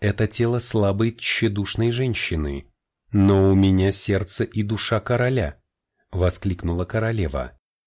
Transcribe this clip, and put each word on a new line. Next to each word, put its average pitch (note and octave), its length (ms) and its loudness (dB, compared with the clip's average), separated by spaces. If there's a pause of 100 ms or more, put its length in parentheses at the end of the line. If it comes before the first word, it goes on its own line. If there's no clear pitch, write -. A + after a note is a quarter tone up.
это G#2 260 0
тело A#2+ 320 0
слабой, A2 560 0
тщедушной A2 800 -2
женщины, E2 760 -4 (460)
но G2 400 6
у - 20 4
меня F#2+ 380 4
сердце G2 500 -2
и G#2+ 220 -4
душа G#2+ 340 -2
короля», A#2+ 640 -2 (480)
воскликнула F2+ 760 -2
королева. F#2+ 720 -4 (280)